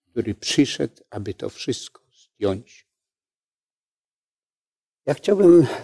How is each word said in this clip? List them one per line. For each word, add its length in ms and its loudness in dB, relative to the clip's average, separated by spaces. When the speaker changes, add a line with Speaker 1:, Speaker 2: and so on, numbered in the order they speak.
Speaker 1:
który 240 -6
przyszedł, 600 -2
aby 240 -10
to 160 -10
wszystko 520 -12
zdjąć. 760 -10
Speaker 2:
Ja 80 -2
chciałbym 520 4